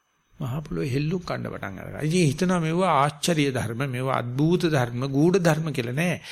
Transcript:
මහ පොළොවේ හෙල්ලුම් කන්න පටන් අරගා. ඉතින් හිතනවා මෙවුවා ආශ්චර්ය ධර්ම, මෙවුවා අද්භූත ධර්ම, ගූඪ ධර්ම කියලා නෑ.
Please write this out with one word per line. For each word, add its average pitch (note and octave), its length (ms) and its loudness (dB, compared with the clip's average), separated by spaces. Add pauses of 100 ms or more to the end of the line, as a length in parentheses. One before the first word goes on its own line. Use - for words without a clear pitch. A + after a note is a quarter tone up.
(340)
මහ B2+ 260 -8
පොළොවේ D#3+ 320 -4
හෙල්ලුම් D#3 300 -2
කන්න B2 260 -6
පටන් G2+ 300 -8
අරගා. - 240 -10
ඉතින් D#3+ 240 2
හිතනවා F3+ 340 2
මෙවුවා E3 340 2
ආශ්චර්ය D3 560 2
ධර්ම, A#2 360 -4
මෙවුවා B2+ 320 -2
අද්භූත C#3 480 2
ධර්ම, B2 400 0
ගූඪ D#3 340 4
ධර්ම D#3+ 300 2
කියලා B2+ 260 -4
නෑ. E3+ 200 0 (160)